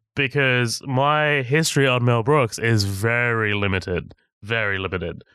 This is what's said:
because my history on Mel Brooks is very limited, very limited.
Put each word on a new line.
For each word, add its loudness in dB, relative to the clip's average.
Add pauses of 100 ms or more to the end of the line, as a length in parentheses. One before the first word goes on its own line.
(140)
because 0
my 0
history 0
on 2
Mel 2
Brooks 0
is 2
very 0
limited, -2 (260)
very -2
limited. -6 (120)